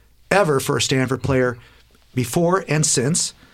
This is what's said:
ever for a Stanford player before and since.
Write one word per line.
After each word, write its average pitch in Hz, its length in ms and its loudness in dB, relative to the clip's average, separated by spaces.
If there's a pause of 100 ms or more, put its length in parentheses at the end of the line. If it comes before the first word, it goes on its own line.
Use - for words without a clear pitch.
(320)
ever 165 300 2
for 139 160 -2
a 120 40 0
Stanford 131 400 0
player 127 360 0 (580)
before 170 520 0
and 151 180 0
since. - 480 0 (200)